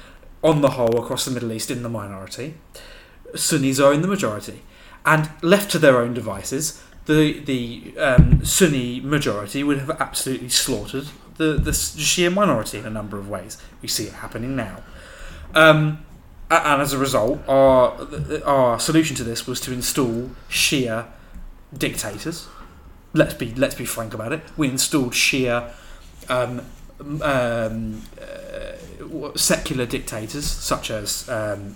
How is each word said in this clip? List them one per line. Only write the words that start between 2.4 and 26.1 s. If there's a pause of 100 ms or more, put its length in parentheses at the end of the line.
Sunnis
are
in
the
majority. (420)
And (140)
left
to
their
own
devices, (240)
the,
the,
um,
Sunni
majority
would
have (100)
absolutely
slaughtered (320)
the,
the
S-,
Shia
minority
in
a
number
of
ways. (240)
We
see
it
happening
now. (720)
Um, (460)
a-,
and
as
a
result,
our,
th-,
th-,
our
solution
to
this
was
to
install (200)
Shia (680)
dictators. (680)
Let's
be,
let's
be
frank
about
it. (160)
We
installed
Shia, (580)